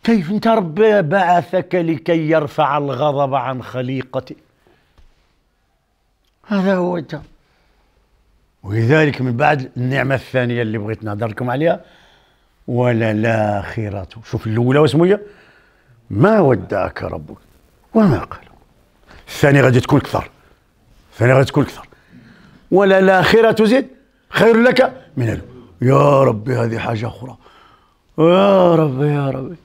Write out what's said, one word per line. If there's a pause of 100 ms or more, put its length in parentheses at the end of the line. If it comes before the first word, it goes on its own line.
كيف
أنت
ربي
بعثك
لكي
يرفع
الغضب
عن
خليقته؟ (2000)
هذا
هو
أنت. (1400)
ولذلك
من
بعد
النعمة
الثانية
اللي
بغيت
نهضر
لكم
عليها، (880)
"وللآخرة". (160)
شوف
الأولى
واسمو
هي؟ (880)
"ما
ودعك
ربك (580)
وما
قلى". (760)
الثانية
غادي
تكون
أكثر، (840)
الثانية
غادي
تكون
أكثر. (840)
"وللآخرة"،
زيد، (400)
"خير
لك (140)
من
الأولى". (160)
يا
ربي
هذه
حاجة
أخرى. (840)
يا
ربي،
يا
ربي.